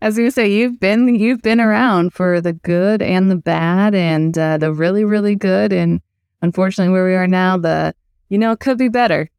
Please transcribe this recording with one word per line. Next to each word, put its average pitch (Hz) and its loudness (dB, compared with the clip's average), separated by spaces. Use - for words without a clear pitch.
I 214 -4
was 214 0
gonna 233 2
say, 220 0
you've 240 0
been, 233 2
you've 226 0
been 226 2
around 214 2
for 180 -2
the 170 -2
good 180 -2
and 185 0
the 185 2
bad 175 0
and, 165 0
uh, 156 0
the 156 -2
really, 180 0
really 208 0
good. 196 0
And 170 0
unfortunately, 185 0
where 185 0
we 185 0
are 185 0
now, 185 0
the, 160 -2
you 202 -2
know, 226 0
it 220 -4
could 262 -2
be 254 0
better. 208 0